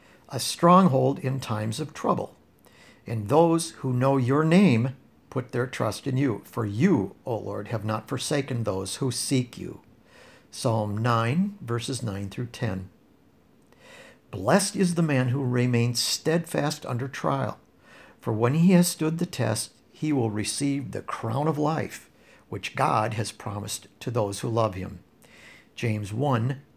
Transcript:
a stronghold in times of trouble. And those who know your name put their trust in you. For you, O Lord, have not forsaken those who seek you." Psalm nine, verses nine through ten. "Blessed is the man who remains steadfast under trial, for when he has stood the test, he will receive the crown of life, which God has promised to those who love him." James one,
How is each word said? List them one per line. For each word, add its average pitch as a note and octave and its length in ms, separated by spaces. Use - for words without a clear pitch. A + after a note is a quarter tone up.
a C3+ 100
stronghold C#3+ 840
in C3+ 200
times A2+ 400
of D3 140
trouble. - 420
And A2 220
those E3 420
who C3 120
know C3 260
your C3+ 260
name D#3+ 520
put - 220
their B2 140
trust A2+ 400
in C3 100
you. C3+ 280
For A2+ 220
you, A2 480
O A#2+ 140
Lord, G2+ 300
have G#2 160
not A2 240
forsaken C3+ 560
those F#2+ 320
who C3+ 140
seek B2+ 460
you." - 240
Psalm G#2+ 480
nine, B2 600
verses A#2+ 420
nine G2+ 260
through B2 180
ten. F#2+ 440
"Blessed D3+ 460
is F3+ 180
the E3+ 80
man B2+ 140
who C3 140
remains B2 580
steadfast D#3 840
under B2+ 240
trial, C#3 500
for A#2 120
when A#2 220
he E3+ 180
has F3 160
stood D#3+ 300
the F3+ 80
test, A#2 460
he D#3 200
will A#2+ 180
receive C3 600
the - 120
crown B2+ 460
of D#3 80
life, D3 540
which - 280
God A#2+ 380
has G#2 180
promised - 560
to - 100
those G#2 300
who B2+ 80
love A2+ 260
him." F2+ 260
James G#2+ 360
one, C3 500